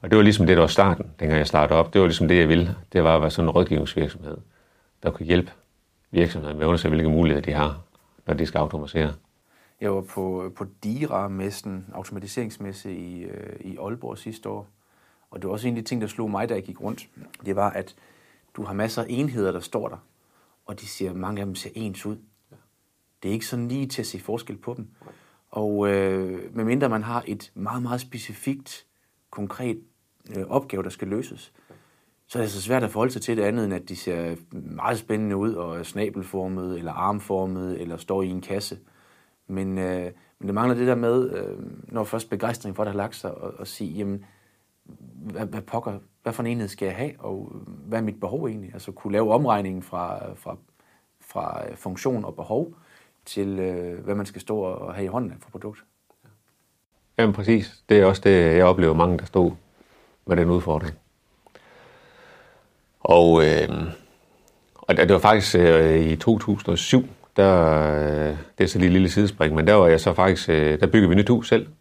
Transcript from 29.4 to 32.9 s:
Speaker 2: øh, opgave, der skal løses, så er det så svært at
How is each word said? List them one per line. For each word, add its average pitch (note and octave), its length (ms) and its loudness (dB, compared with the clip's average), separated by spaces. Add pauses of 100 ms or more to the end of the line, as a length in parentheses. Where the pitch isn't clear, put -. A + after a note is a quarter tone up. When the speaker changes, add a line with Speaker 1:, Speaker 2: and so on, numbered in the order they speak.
Speaker 2:
øh, F#2+ 120 -6
opgave, G2 340 -2
der F2+ 80 -8
skal F#2+ 180 -10
løses, G#2 440 -8 (760)
så A#2+ 100 -10
er A#2+ 40 -2
det G#2+ 100 -4
så G2 100 -10
svært B2 200 -2
at G#2 80 -4